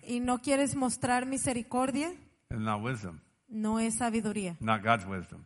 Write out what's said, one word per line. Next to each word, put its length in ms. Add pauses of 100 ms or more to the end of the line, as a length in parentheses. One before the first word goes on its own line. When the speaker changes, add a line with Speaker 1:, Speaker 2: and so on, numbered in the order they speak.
Speaker 1:
y 160
no 200
quieres 360
mostrar 520
misericordia, 840 (400)
Speaker 2:
it's 100
not 220
wisdom. 380 (280)
Speaker 1:
no 300
es 200
sabiduría. 600
Speaker 2:
Not 240
God's 240
wisdom. 400